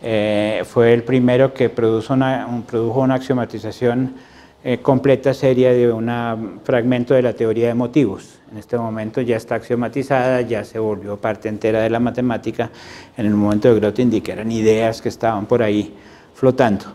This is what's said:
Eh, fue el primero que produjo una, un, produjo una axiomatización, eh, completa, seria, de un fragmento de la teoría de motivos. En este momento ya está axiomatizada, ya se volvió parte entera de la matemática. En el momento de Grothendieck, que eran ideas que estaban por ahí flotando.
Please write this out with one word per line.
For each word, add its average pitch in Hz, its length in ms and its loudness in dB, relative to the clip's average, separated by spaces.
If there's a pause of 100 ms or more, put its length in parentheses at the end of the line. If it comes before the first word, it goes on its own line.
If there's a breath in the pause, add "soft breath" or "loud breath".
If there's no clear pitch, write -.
Eh, 107 600 0
fue 117 280 4
el 120 80 2
primero 127 500 2
que 120 180 0
produjo 113 440 0
una, 131 320 0
un, 120 160 -8
produjo 117 380 -2
una 131 160 2
axiomatización, 123 1000 -2 (500 loud breath)
eh, 123 200 -2
completa, 131 500 2
seria, 127 400 2
de 120 180 4
un 113 720 -6
fragmento 123 520 0
de 127 80 4
la 117 100 0
teoría 113 360 0
de 117 40 -2
motivos. 120 640 -2 (140)
En 107 80 -16
este 120 180 -6
momento 110 420 -6
ya 117 160 0
está 117 200 -4
axiomatizada, 123 840 -2
ya 113 220 -4
se - 140 -12
volvió 104 400 -4
parte 110 320 -4
entera 110 320 0
de 110 80 0
la 117 100 0
matemática. 117 720 -2 (480 loud breath)
En 110 80 -2
el 104 80 2
momento 104 400 2
de 107 60 4
Grothendieck, 107 460 0
que 92 80 -8
eran 107 180 -6
ideas 113 500 2
que 120 80 -4
estaban 107 380 -2
por 117 160 2
ahí 104 280 0 (440 loud breath)
flotando. 123 600 2